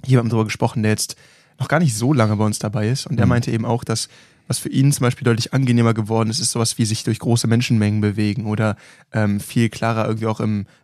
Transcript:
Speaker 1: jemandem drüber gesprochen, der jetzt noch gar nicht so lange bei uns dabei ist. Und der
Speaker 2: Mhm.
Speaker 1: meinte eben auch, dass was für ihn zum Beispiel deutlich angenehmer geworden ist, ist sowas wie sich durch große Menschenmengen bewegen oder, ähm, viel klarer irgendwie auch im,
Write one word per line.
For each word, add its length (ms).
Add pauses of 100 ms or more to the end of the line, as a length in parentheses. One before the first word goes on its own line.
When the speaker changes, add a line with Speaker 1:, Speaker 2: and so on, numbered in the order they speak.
Speaker 1:
jemandem 260
drüber 140
gesprochen, 380
der 80
jetzt 240 (440)
noch 80
gar 120
nicht 160
so 160
lange 240
bei 100
uns 140
dabei 300
ist. 180
Und 100
der 100
Speaker 2:
Mhm. 20
Speaker 1:
meinte 220
eben 140
auch, 180
dass 260 (380)
was 120
für 100
ihn 220
zum 100
Beispiel 240
deutlich 300
angenehmer 400
geworden 340
ist, 100
ist 120
sowas 260
wie 80
sich 180
durch 140
große 300
Menschenmengen 520
bewegen 460
oder, 300 (360)
ähm, 280
viel 300
klarer 360
irgendwie 220
auch 120
im, 280 (160)